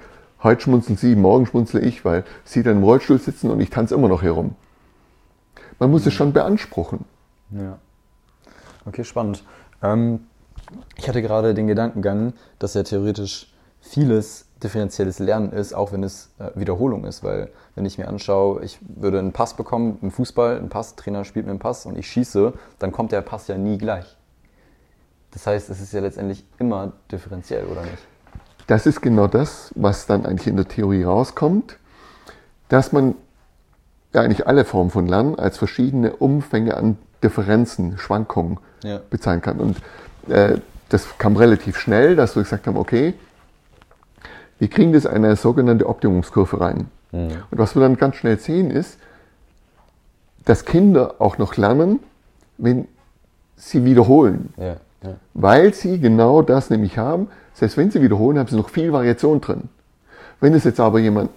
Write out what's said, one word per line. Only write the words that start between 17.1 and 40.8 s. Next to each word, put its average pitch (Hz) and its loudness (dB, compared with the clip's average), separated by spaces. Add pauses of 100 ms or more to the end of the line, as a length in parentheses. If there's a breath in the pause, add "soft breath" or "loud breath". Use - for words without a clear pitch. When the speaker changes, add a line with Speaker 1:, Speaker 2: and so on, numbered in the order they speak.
Speaker 2:
weil - -8 (260 soft breath)
wenn 95 -8
ich 98 -10
mir 95 -10
anschaue, 98 -2
ich - -16
würde 98 -4
einen 95 -4
Pass - -6
bekommen 117 -6
im 95 -8
Fußball, 120 -4
ein 92 -12
Passtrainer 101 -10
spielt 110 -10
mir 101 -10
einen 98 -10
Pass 120 -10
und 95 -14
ich 82 -14
schieße, 120 -2 (240 loud breath)
dann 95 -8
kommt 113 -6
der 101 -4
Pass - -14
ja 98 -10
nie 101 -4
gleich. 104 -10 (1120)
Das - -14
heißt, 104 -4
es 92 -12
ist 98 -16
ja 101 -6
letztendlich 98 -8 (140)
immer 98 -4 (200)
differenziell, 92 -10
oder 87 -10
nicht? 87 -14 (680)
Speaker 1:
Das 110 2
ist 147 2
genau 107 4
das, - -4
was 101 -2
dann 104 0
eigentlich 95 -4
in 101 -2
der 95 0
Theorie 98 -2
rauskommt, 131 0 (880 soft breath)
dass 131 2
man 135 2 (960)
ja - 4
eigentlich 117 0
alle 139 2
Formen 90 0
von 90 0
Lernen 113 0
als - -2
verschiedene 123 -2
Umfänge 135 0
an 107 0 (260)
Differenzen, 101 0
Schwankungen 101 -4 (240 soft breath)
Speaker 2:
Ja. 104 -10 (100)
Speaker 1:
bezeichnen 90 -2
kann. - -6
Und, 101 -2 (520 loud breath)
äh, 101 4 (320)